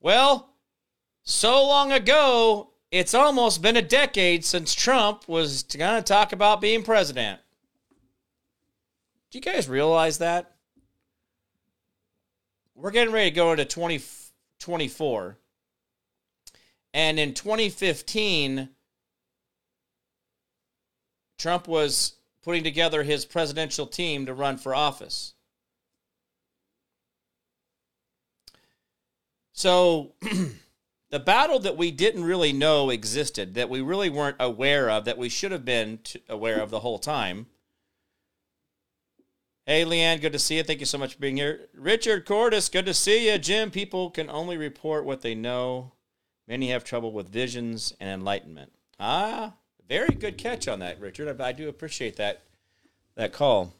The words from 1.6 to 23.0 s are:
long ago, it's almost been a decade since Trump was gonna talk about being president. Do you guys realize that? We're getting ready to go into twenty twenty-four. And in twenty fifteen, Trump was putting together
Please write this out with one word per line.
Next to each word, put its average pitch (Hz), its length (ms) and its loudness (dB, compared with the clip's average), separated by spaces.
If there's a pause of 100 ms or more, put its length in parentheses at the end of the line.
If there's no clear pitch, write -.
long 277 240 4
ago, 240 800 4 (220)
it's 180 220 0
almost 247 460 4
been 220 160 4
a 233 60 4
decade 190 640 2
since 170 280 -2
Trump 214 560 2
was 156 360 -2
gonna 190 380 -2
talk 202 300 4
about 208 280 4
being 214 240 0
president. 139 560 0 (1900)
Do 247 80 -16
you 262 40 -14
guys 311 260 -2
realize 156 500 2
that? 170 340 -2 (2250)
We're 185 180 -10
getting 233 200 2
ready 208 180 2
to 151 60 -6
go 170 140 4
into 151 140 2
twenty 170 360 -4 (600)
twenty-four. 131 760 -4 (1600)
And 156 240 2
in 143 160 0
twenty 214 340 -2
fifteen, 156 1000 -2 (2750)
Trump 175 300 -4
was 156 460 0 (280)
putting 170 200 -2
together 156 400 0